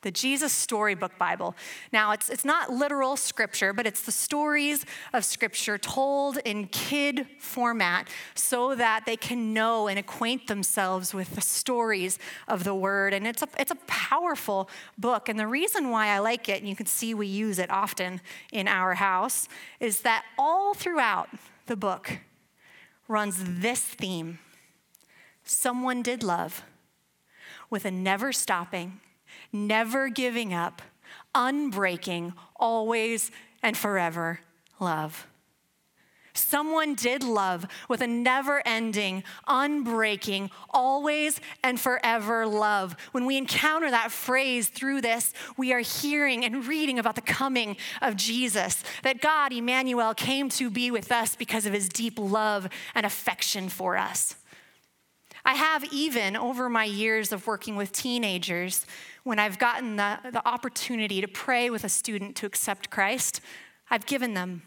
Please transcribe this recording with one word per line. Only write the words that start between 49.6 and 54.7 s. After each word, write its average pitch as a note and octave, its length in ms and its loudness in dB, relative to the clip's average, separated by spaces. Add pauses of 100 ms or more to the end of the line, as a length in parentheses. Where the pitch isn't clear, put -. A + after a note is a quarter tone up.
came C4+ 360 0
to B3 200 0
be B3 200 0
with A3+ 200 -2
us B3 240 2
because A3 320 -2
of G3+ 60 0
his G3+ 160 0
deep A3+ 280 -2
love G#3 520 2 (260)
and A#3 100 2
affection F#3+ 640 -2
for F#3 280 -2
us. - 400 0 (1080)